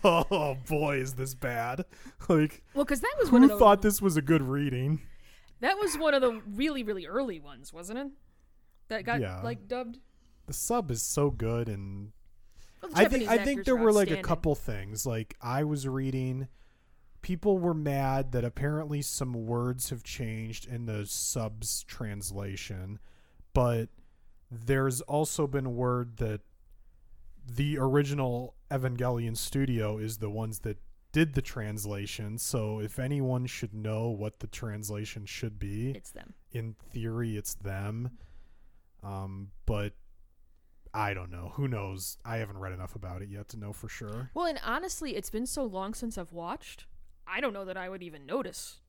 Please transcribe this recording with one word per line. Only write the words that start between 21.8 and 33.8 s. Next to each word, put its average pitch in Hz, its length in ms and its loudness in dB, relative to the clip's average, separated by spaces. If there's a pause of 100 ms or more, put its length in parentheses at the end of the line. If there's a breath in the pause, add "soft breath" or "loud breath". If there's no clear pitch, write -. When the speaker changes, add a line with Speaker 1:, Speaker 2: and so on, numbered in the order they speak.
Speaker 1:
translation, 101 1160 -8 (560 soft breath)
but 120 340 4 (600)
there's 127 520 2
also 151 460 2
been 131 260 -2
word 123 440 0
that 107 240 -2 (1000)
the 139 340 0
original 135 760 2 (160)
Evangelion 123 640 0
studio 113 640 0
is 107 200 -6
the 104 120 -2
ones 110 300 -4
that 107 180 -6 (320)
did 156 240 4
the 135 80 2
translation, 104 960 -6
so 107 420 -2
if 107 180 -6
anyone 127 480 0
should 110 280 -8
know 110 340 -2